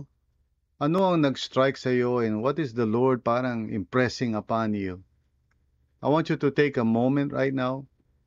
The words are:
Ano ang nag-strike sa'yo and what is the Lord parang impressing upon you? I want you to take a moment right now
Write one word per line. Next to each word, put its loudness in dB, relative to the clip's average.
Ano 0
ang 2
nag-strike 0
sa'yo 2
and -2
what 0
is -6
the 0
Lord 2
parang -2
impressing -2
upon -2
you? -6
I 0
want 0
you 0
to 0
take 2
a 2
moment 2
right 0
now -4